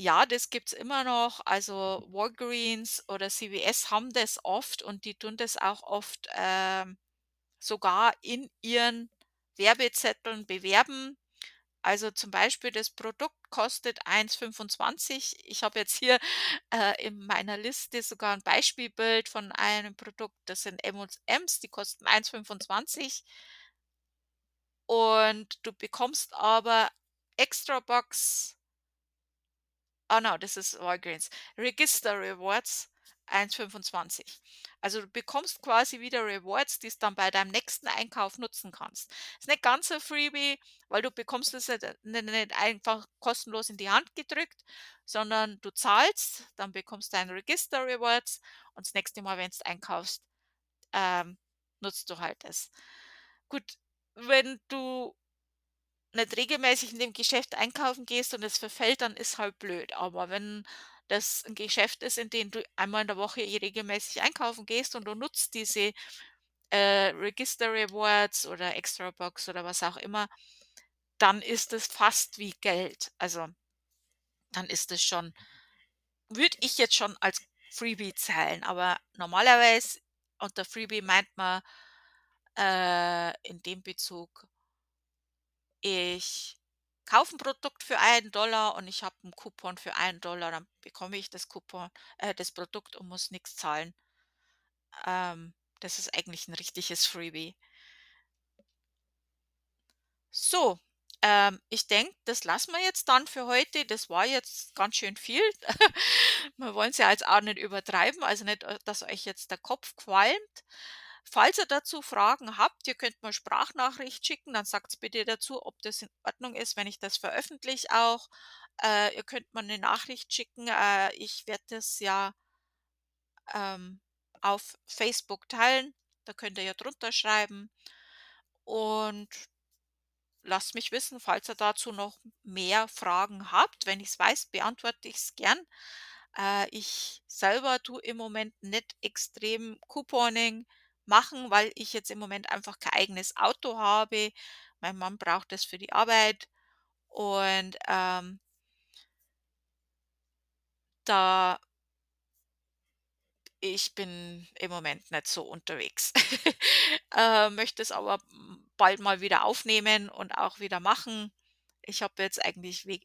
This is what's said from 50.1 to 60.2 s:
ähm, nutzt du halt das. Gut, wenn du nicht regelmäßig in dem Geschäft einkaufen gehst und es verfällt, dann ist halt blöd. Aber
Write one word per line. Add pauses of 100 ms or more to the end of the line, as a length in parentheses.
ähm, (420)
nutzt
du
halt
das. (800)
Gut, (360)
wenn
du (960)
nicht
regelmäßig
in
dem
Geschäft
einkaufen
gehst
und
es
verfällt,
dann
ist
halt
blöd.
Aber